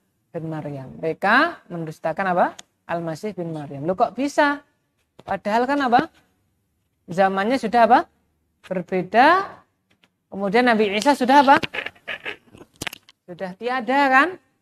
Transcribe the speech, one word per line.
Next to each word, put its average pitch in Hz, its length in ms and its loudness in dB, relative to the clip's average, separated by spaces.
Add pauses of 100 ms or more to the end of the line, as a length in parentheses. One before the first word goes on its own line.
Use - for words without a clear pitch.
(300)
bin 160 160 -12
Maryam. 147 560 -10
Mereka 214 640 0
mendustakan 175 640 -6
apa? 180 160 2 (400)
Al-Masih 170 480 -8
bin 170 160 -8
Maryam. 143 320 -10
Loh, 185 160 -4
kok 220 160 0
bisa? 285 480 -2 (640)
Padahal 208 400 -2
kan 277 160 -2
apa? 247 240 4 (1040)
Zamannya 196 480 0
sudah 226 320 2
apa? 269 100 6 (680)
Berbeda. 190 800 2 (840)
Kemudian 202 400 0
Nabi 214 240 2
Isa 254 240 2
sudah 262 240 4
apa? 269 160 6 (1700)
Sudah 180 320 -12
tiada, 247 440 -2 (120)
kan? 277 160 6 (340)